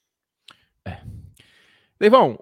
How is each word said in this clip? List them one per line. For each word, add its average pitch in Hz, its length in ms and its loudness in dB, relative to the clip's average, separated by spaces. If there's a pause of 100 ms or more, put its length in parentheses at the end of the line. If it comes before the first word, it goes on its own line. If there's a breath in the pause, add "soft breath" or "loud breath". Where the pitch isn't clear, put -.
(840 soft breath)
É. - 320 -18 (840 soft breath)
Deivão, 202 420 2